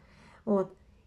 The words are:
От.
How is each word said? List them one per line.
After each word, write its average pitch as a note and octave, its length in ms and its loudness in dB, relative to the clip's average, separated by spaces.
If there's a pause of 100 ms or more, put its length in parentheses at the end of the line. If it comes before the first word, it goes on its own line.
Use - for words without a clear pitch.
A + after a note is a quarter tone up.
(440)
От. F#3+ 240 0 (380)